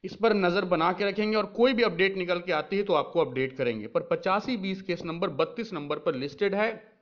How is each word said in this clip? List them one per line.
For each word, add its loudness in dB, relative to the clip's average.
इस -8
पर 2
नज़र 4
बना 2
के -2
रखेंगे 0
और 2
कोई 4
भी 2
अपडेट 2
निकल 0
के -4
आती 0
है 2
तो 2
आपको 2
अपडेट -2
करेंगे। -2
पर -8
पचासी -2
बीस -6
केस -6
नंबर -4
बत्तीस -4
नंबर -4
पर -2
लिस्टेड -2
है -4